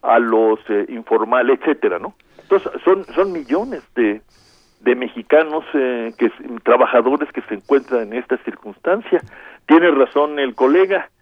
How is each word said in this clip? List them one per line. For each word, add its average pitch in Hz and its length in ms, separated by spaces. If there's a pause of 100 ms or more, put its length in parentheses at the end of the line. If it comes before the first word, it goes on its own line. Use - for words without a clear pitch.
a 117 180
los, 110 400 (100)
eh, 104 200
informales, 127 720
etcétera, 101 380
¿no? 131 160 (260)
Entonces, - 300 (120)
son, 190 300
son 190 180
millones 170 500 (140)
de, 110 260 (580)
de 127 160
mexicanos, 151 680 (100)
eh, 123 440
que 160 100
s-, 156 60 (300)
trabajadores 127 720
que 123 100
se 110 120
encuentran 127 480
en 104 100
esta 123 240
circunstancia. 165 840 (460)
Tiene 165 240
razón 143 480
el 131 160
colega 180 540 (120)